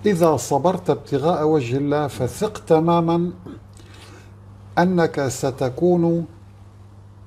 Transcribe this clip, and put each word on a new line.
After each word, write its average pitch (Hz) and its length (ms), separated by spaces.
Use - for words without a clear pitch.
إذا 165 320
صبرت 165 520
ابتغاء 147 580
وجه 139 300
الله 143 300
فثق - 580
تمامًا 170 680
أنك 165 480
ستكون 165 960